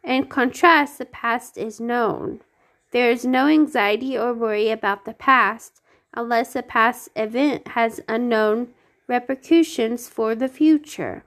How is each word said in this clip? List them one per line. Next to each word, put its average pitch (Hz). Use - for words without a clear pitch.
In 262
contrast, 277
the 247
past 233
is 214
known. 233
There 240
is 247
no 254
anxiety 262
or 240
worry 220
about 208
the -
past, 233
unless 233
the 240
past 240
event 233
has 233
unknown 233
repercussions 247
for 220
the 254
future. 294